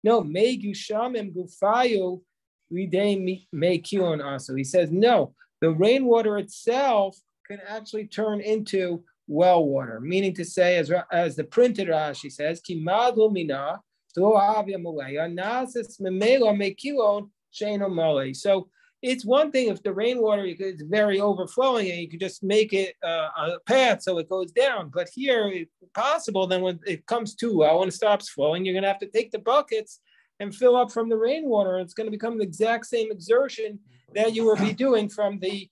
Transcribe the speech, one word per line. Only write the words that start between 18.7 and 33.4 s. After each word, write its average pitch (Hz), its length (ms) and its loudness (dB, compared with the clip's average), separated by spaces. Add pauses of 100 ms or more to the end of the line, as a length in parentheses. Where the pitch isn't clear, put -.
it's 254 220 -2
one 285 280 2
thing 254 180 2
if - 140 -6
the 196 100 -4
rainwater 214 500 0
is 180 380 -8
very 202 400 0
overflowing 208 680 0
and 175 120 -6
you 165 80 -8
can 165 100 -14
just 190 240 -8
make 214 300 2
it, 190 280 -2
uh, 165 360 -2
a 165 280 -4
path 247 360 4
so 180 160 -2
it 165 100 -4
goes 185 240 -4
down. 233 420 0
But 175 200 -4
here, 240 340 0
it's 180 240 -8 (220)
possible 214 540 0
then 180 140 0
when 180 240 -2
it 170 200 -8
comes 233 300 -4
too 233 200 -2
well 160 280 4
and 185 100 -2
stops 208 360 0
flowing, 160 360 0
you're 185 80 -2
gonna 190 140 0
have 196 120 0
to 202 100 -10
take 214 220 -2
the 208 80 -6
buckets 233 640 -2 (380)
and 202 140 -8
fill 247 220 6
up 247 160 2
from 226 160 -4
the 233 80 2
rainwater. 220 640 0
It's 175 140 -8
gonna 220 180 -6
become 220 260 -6
the 214 60 -2
exact 214 440 -2
same 220 240 -4
exertion 214 680 0 (360)